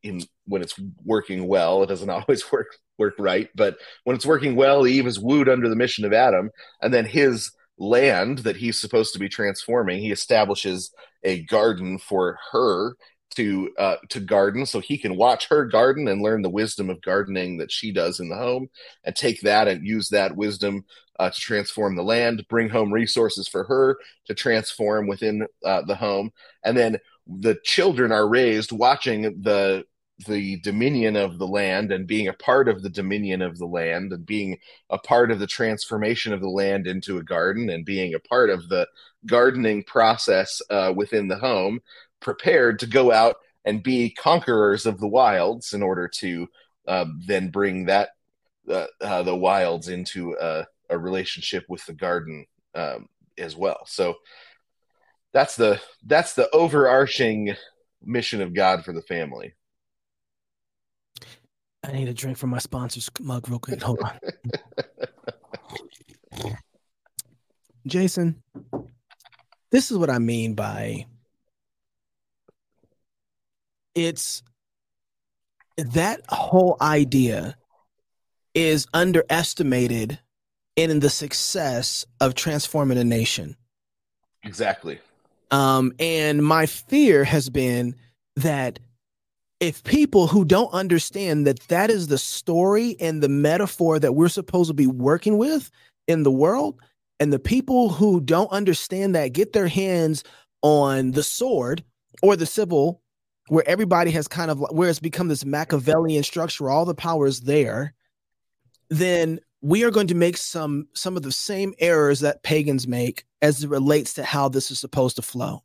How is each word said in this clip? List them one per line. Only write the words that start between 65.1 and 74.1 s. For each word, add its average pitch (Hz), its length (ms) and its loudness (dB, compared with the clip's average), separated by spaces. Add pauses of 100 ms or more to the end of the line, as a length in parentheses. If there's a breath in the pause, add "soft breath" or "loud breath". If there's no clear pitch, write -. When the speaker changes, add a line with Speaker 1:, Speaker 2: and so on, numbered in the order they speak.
Speaker 2:
<laughs> 110 120 -8 (1300)
Jason, 175 560 -2 (1300)
this 262 180 2
is 220 80 -2
what 165 120 0
I 123 100 0
mean 113 360 -2
by 107 500 -8 (3000)
it's, - 480 -4 (1300)